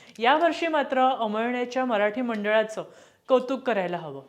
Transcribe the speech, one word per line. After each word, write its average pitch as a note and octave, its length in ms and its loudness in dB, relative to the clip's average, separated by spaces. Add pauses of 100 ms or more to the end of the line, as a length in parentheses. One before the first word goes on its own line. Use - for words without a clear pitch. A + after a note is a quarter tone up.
(200)
यावर्षी D#4 480 2
मात्र C4+ 420 2 (100)
अमळनेरच्या B3 680 -2
मराठी G#3+ 360 0
मंडळाचं G#3+ 600 0 (440)
कौतुक B3+ 360 2
करायला F#3 340 0
हवं. C#3+ 320 -12